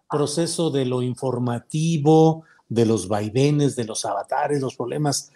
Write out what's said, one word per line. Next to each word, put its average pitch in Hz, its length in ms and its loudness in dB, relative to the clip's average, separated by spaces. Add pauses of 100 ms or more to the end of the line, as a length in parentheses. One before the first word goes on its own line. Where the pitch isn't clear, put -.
proceso 160 640 -2
de 135 140 0
lo 127 180 -2
informativo, 147 1400 2 (240)
de 117 180 2
los 107 220 0
vaivenes, 131 680 0
de 120 100 -4
los 107 200 -6
avatares, 135 560 -4
los 127 160 -6
problemas 139 600 -4